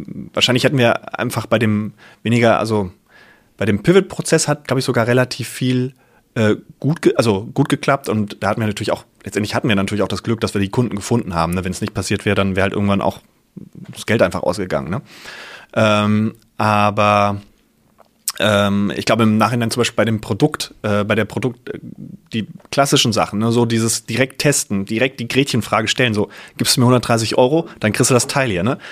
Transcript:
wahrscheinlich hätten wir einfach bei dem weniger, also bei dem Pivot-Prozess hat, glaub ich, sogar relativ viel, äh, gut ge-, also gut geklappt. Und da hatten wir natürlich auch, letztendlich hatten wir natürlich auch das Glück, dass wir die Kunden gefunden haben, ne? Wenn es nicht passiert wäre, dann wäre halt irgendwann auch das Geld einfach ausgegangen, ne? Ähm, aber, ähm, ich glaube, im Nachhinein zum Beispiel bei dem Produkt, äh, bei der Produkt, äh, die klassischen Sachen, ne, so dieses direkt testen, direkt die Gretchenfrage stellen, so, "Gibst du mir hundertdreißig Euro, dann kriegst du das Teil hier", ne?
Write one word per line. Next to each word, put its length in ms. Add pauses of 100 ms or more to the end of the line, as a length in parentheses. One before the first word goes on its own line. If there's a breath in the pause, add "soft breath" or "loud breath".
(340)
wahrscheinlich 300
hätten 140
wir 420
einfach 280
bei 120
dem 340 (300 loud breath)
weniger, 360
also 320 (640 soft breath)
bei 80
dem 180
Pivot-Prozess 640
hat, 200
glaub 120
ich, 60
sogar 220
relativ 420
viel, 440 (400 soft breath)
äh, 220 (240)
gut 220
ge-, 140
also 380
gut 160
geklappt. 380
Und 340
da 80
hatten 120
wir 60
natürlich 240
auch, 120 (200)
letztendlich 300
hatten 140
wir 80
natürlich 280
auch 40
das 160
Glück, 180
dass 120
wir 80
die 80
Kunden 260
gefunden 400
haben, 180
ne? 120
Wenn 60
es 100
nicht 120
passiert 320
wäre, 100
dann 200
wäre 80
halt 100
irgendwann 280
auch 180 (760)
das 120
Geld 160
einfach 220
ausgegangen, 460
ne? 120 (720 loud breath)
Ähm, 640 (220)
aber, 840 (960)
ähm, 560
ich 100
glaube, 180
im 140
Nachhinein 340
zum 100
Beispiel 160
bei 80
dem 160
Produkt, 600
äh, 220
bei 120
der 100
Produkt, 440
äh, 100 (540)
die 140 (240)
klassischen 420
Sachen, 260
ne, 120
so 140
dieses 400
direkt 340
testen, 460
direkt 340
die 80
Gretchenfrage 600
stellen, 260
so, 160 (280 loud breath)
"Gibst 180
du 60
mir 60
hundertdreißig 500
Euro, 300 (120 loud breath)
dann 120
kriegst 180
du 40
das 140
Teil 220
hier", 140
ne? 140 (140 loud breath)